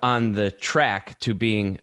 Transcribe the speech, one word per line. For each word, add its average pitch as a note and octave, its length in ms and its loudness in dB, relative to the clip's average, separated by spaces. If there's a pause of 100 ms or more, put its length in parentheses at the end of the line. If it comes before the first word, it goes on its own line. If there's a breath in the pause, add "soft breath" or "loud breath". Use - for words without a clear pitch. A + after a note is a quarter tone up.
on A#2 300 2
the G2+ 180 0
track - 680 -2
to A2+ 140 -2
being G#2 480 0